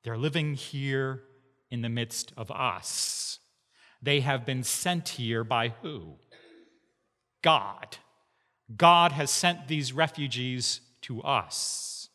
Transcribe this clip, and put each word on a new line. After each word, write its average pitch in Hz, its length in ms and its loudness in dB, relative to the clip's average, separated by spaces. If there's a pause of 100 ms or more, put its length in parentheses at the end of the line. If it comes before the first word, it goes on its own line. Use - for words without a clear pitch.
They're 117 120 -4
living 151 380 0
here 135 680 -2 (460)
in 120 140 -4
the 117 60 -2
midst 117 480 -4
of 110 160 -10
us. - 880 -4 (600)
They 143 200 2
have 131 260 -2
been 127 160 -2
sent - 460 -2
here 113 340 -2
by 117 280 0 (120)
who? 90 320 -12 (1300)
God. 104 540 2 (800)
God 170 360 10
has 143 180 -2
sent 170 360 2
these 143 260 -2
refugees 127 880 -2 (220)
to 117 200 -8
us. - 920 -4